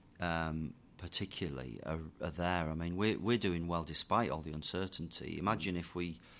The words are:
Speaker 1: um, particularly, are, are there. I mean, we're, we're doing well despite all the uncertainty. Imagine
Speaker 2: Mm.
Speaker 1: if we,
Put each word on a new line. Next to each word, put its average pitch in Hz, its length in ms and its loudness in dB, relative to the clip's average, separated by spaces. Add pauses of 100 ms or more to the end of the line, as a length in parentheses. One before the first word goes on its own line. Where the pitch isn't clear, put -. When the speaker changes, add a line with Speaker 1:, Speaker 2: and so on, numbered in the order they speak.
(200)
Speaker 1:
um, 80 540 0 (240)
particularly, 71 880 -4
are, 80 140 0 (220)
are 85 100 0
there. 87 380 2
I 80 40 0
mean, 85 240 -2
we're, 107 200 4
we're 117 200 4
doing 87 300 2
well 85 160 2
despite 87 480 2
all 78 100 -2
the 78 120 -6
uncertainty. 80 880 -4
Imagine 92 360 2
Speaker 2:
Mm. 87 40 0
Speaker 1:
if 85 160 -6
we, 87 240 -2 (200)